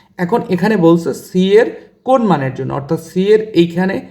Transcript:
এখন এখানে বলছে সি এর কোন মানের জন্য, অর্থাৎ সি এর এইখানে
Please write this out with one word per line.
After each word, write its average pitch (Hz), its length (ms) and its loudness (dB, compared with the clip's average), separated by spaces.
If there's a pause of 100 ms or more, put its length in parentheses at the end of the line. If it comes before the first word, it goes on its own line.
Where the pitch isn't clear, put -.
(180)
এখন 180 220 -2 (100)
এখানে 190 260 0
বলছে 165 380 2
সি 190 420 0
এর 240 100 6 (380)
কোন 247 220 2
মানের 135 280 0
জন্য, 135 200 -6
অর্থাৎ 139 260 -6
সি - 220 -4
এর 208 180 4
এইখানে 185 600 -2 (100)